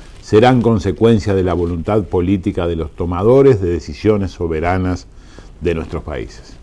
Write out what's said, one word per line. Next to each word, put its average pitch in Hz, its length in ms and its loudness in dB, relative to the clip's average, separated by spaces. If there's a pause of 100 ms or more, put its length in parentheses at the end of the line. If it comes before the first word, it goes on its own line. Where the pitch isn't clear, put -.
(220)
serán 123 400 4
consecuencia 107 720 2
de 95 100 2
la 90 100 0
voluntad 87 500 -2
política 90 640 -2
de 85 80 -4
los 78 160 -6
tomadores 104 720 2
de 87 80 -2
decisiones 90 640 -2
soberanas 87 760 -4 (540)
de 85 140 -2
nuestros 80 280 -8
países. - 600 -14